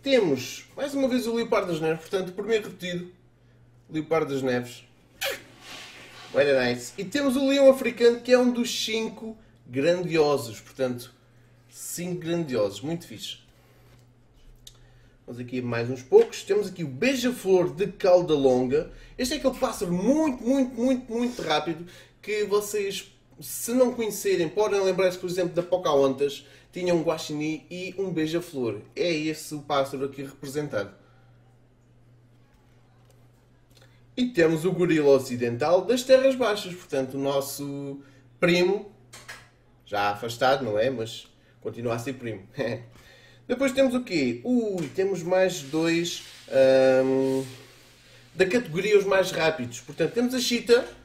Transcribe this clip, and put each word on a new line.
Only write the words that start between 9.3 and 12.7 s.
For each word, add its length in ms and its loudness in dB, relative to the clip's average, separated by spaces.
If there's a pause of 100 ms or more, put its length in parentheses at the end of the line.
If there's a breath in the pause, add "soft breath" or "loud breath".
grandiosos, 920 2
portanto, 540 -6 (580 soft breath)
cinco 480 -8
grandiosos, 600 -2